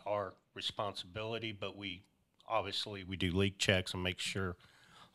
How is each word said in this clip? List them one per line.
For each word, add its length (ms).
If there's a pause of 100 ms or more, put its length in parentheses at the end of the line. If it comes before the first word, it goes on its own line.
our 280 (200)
responsibility, 1000
but 240
we, 260 (440)
obviously, 560
we 140
do 140
leak 260
checks 360
and 100
make 160
sure 380 (580)